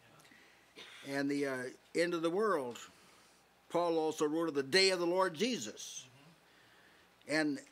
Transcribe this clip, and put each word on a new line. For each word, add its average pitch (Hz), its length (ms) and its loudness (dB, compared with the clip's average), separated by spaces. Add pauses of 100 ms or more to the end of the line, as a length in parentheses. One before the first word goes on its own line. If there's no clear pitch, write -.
(1080)
and 139 200 0
the, 143 180 0
uh, 131 100 -2 (380)
end 170 180 2
of 170 80 0
the 165 80 2
world. 165 480 0 (920)
Paul 170 280 2
also 156 280 0
wrote 165 220 0
of 151 80 -2
the 139 80 2
day 190 280 4
of 185 80 0
the 175 60 0
Lord 185 280 2
Jesus 156 720 -4 (1200)
and 147 320 0 (120)